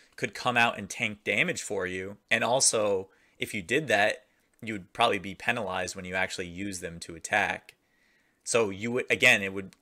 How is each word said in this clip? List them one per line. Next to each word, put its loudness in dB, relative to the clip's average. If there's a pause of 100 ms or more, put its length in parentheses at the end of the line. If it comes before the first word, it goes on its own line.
(160)
could -6
come 0
out 4
and -8
tank -6
damage 0
for -2
you, -6 (140)
and 2
also, 2 (300)
if -6
you -4
did 0
that, 2 (380)
you -6
would -10
probably 2
be -8
penalized -4
when -10
you -8
actually -2
use -8
them -10
to -14
attack. -2 (680)
So 2
you -6
would, -2
again, 6
it -4
would -8